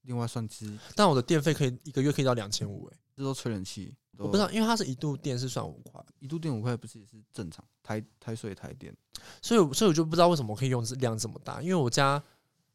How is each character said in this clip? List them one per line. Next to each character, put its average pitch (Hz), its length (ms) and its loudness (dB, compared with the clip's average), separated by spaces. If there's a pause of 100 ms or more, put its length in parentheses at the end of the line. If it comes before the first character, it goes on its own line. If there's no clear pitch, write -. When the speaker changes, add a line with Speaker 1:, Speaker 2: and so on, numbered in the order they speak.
Speaker 1:
另 123 120 -8
外 120 120 -2
算， 113 200 -4
其 107 200 -12
实 104 100 -10 (180)
Speaker 2:
但 208 140 6
我 143 60 6
的 123 60 4
电 156 200 4
费 151 120 2
可 143 120 0
以， 127 180 0
一 151 80 -14
个 135 100 0
月 143 100 4
可 139 100 0
以 135 40 4
到 127 80 4
两 104 180 -4
千 104 180 -4
五 92 180 -12
欸。 - 100 -20 (180)
Speaker 1:
这 139 80 -10
都 135 100 -2
吹 123 180 -6
冷 98 120 -4
气， - 320 -12 (220)
都 101 80 -8
Speaker 2:
我 - 40 -2
不 196 60 2
知 202 60 4
道， 190 100 0
因 220 100 0
为 220 60 2
它 233 80 2
是 208 100 -2
一 135 80 -4
度 143 240 -4
电 139 200 -4
是 131 120 -4
算 113 180 -6
五 80 60 -12 (100)
块。 - 200 -20 (160)
Speaker 1:
一 135 80 -16
度 156 100 -6
电 160 180 -4
五 - 60 -4
块 120 160 -2
不 113 80 -12
是 113 140 -18
也 101 60 -20
是 107 260 -20
正 95 180 -8
常？ - 140 -16 (180)
台， 107 220 -6 (160)
台 113 160 -10
水、 107 180 -8
台 - 200 -16
电。 - 220 -18 (460)
Speaker 2:
所 233 160 2
以， 156 160 6
所 220 140 4
以 - 20 8
我 160 40 6
就 160 120 2
不 151 100 -4
知 160 40 4
道 175 80 10
为 175 80 6
什 139 100 -2
么 107 100 -4
可 120 100 -2
以 131 40 2
用 123 140 0
这 113 120 -6
量 120 220 -2
这 110 100 -4
么 - 160 -12
大， - 180 -10
因 165 80 -4
为 185 60 2
我 135 140 4
家， 139 320 4 (540)